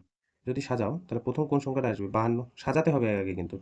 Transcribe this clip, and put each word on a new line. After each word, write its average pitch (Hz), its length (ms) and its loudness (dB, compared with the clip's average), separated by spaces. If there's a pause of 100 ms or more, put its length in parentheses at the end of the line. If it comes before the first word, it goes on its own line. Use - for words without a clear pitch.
(460)
যদি 127 220 -2
সাজাও, 120 260 0 (120)
তাহলে - 200 -4
প্রথম 127 260 0
কোন 143 140 4
সংখ্যাটা 131 280 0
আসবে? 98 220 -4
বাহান্ন। 117 240 2 (240)
সাজাতে 156 320 2
হবে 120 120 2 (140)
আগে 92 180 -2
কিন্তু, 87 220 -6